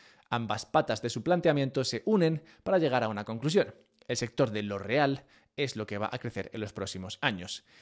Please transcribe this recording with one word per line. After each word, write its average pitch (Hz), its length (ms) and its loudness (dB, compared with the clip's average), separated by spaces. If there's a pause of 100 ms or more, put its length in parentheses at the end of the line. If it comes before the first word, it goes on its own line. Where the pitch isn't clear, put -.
(280)
Ambas 113 380 -2
patas 120 360 0
de 117 60 -2
su 113 140 -4
planteamiento 147 640 2
se 120 200 -4
unen 165 380 4 (220)
para 190 140 4
llegar 127 260 4
a 110 40 0
una 107 160 -4
conclusión. 135 520 0 (320)
El 123 80 -2
sector 120 340 0
de 104 140 -2
lo 101 120 -4
real 135 460 0 (340)
es 139 200 -2
lo 107 100 -4
que 101 120 -6
va 104 120 -2
a 123 80 -6
crecer 98 340 -8
en 110 80 -8
los 104 120 -6
próximos 95 480 -8
años. 95 440 -4 (180)